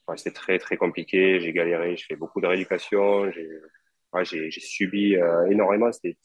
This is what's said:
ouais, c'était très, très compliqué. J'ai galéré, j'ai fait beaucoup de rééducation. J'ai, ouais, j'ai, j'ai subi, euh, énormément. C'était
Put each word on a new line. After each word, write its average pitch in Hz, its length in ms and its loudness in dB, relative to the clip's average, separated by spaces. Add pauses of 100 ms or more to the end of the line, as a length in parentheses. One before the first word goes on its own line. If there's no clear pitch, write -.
ouais, 85 100 -8
c'était - 180 -8
très, 92 240 0
très - 180 -4
compliqué. 92 640 2
J'ai 85 120 -4
galéré, 85 460 0
j'ai - 80 -16
fait 78 100 -10
beaucoup 82 260 -8
de 90 60 2
rééducation. 98 840 0
J'ai, 82 180 -12 (640)
ouais, 90 100 0
j'ai, 80 280 -6
j'ai - 100 -12
subi, 101 540 0
euh, 85 340 4
énormément. 104 420 4
C'était 87 340 -8